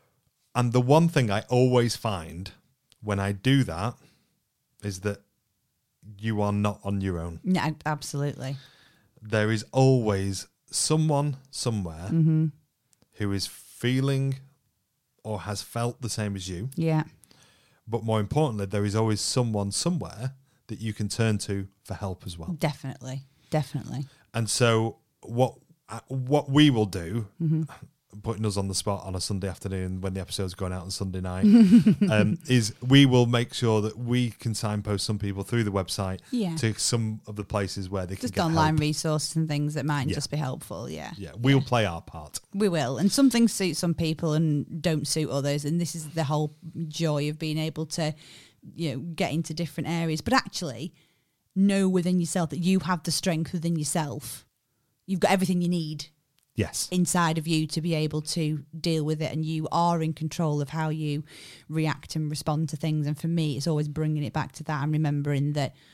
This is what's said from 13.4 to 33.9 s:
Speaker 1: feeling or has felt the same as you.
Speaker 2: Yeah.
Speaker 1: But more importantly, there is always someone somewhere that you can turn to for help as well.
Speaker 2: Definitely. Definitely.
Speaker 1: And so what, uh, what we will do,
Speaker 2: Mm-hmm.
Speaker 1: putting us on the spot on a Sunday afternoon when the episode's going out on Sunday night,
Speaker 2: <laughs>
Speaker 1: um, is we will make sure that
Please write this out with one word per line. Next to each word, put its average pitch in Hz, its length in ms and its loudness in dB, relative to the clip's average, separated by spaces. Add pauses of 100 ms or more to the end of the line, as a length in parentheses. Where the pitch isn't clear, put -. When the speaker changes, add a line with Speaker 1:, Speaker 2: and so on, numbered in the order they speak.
Speaker 1:
feeling 135 880 -2 (880)
or 104 180 -6
has 104 200 -6
felt 120 400 -6
the 117 80 -6
same 104 260 -4
as 92 140 -8
you. 92 260 -6
Speaker 2:
Yeah. 160 280 0 (840)
Speaker 1:
But 110 160 -4
more 110 160 0
importantly, 107 460 -2
there 101 200 -2
is 101 100 0
always 110 260 2
someone 107 500 0
somewhere 135 640 -4 (340)
that 110 120 -10
you 110 140 -4
can 107 160 -4
turn 110 300 2
to 98 280 -4 (160)
for - 100 -10
help 92 320 -8
as 87 120 -10
well. 175 220 -6
Speaker 2:
Definitely. 135 640 -6 (260)
Definitely. 143 580 -4 (260)
Speaker 1:
And 113 160 -2
so 113 480 4 (240)
what, 120 340 0 (340)
uh, 117 100 -10 (100)
what 135 400 0
we 147 200 8
will 113 180 4
do, 95 400 -6 (140)
Speaker 2:
Mm-hmm. 160 220 2 (580)
Speaker 1:
putting 110 240 -4
us 101 120 -2
on 98 100 0
the 95 80 -4
spot 101 300 -4
on 95 100 -6
a 92 60 -4
Sunday 98 260 -4
afternoon 92 520 -6
when 95 140 -4
the 95 80 -4
episode's 92 320 -6
going 92 180 -6
out 92 120 -8
on 95 80 -10
Sunday 95 280 -4
night, 92 260 0
Speaker 2:
<laughs> 208 640 8
Speaker 1:
um, 202 260 4 (100)
is 117 340 4
we 139 260 10
will 123 180 6
make 120 280 0
sure 110 280 2
that 107 160 -2